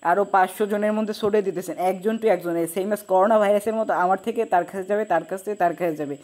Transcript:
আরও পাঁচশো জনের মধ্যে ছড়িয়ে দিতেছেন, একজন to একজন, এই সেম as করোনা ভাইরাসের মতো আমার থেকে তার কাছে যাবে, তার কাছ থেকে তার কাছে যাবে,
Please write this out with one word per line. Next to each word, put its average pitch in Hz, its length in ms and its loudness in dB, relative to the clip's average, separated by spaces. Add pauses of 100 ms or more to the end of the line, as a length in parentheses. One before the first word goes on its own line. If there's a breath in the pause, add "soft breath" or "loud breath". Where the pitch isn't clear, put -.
আরও 180 220 2
পাঁচশো 196 420 2
জনের 208 260 0
মধ্যে 214 220 -2
ছড়িয়ে 214 280 0
দিতেছেন, 180 360 -6
একজন 190 400 -2
to 220 80 -2
একজন, 175 300 2
এই 170 100 0
সেম 190 240 -4
as 208 180 -2
করোনা 190 300 4
ভাইরাসের 208 360 2
মতো 220 180 -2
আমার 180 320 2
থেকে 226 200 -4
তার 180 200 2
কাছে 190 200 -8
যাবে, 208 200 -2
তার 165 200 0
কাছ 190 200 -10
থেকে 208 120 -6
তার 175 180 0
কাছে 165 220 -4
যাবে, 143 280 -6